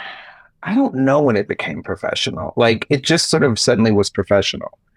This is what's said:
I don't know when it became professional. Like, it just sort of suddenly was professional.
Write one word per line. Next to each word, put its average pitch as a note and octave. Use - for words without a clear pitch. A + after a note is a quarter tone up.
I F#3
don't C4+
know C3+
when B2+
it G2
became -
professional. -
Like, A#2
it C#3
just D#3+
sort D#3
of B2
suddenly A2
was G2+
professional. -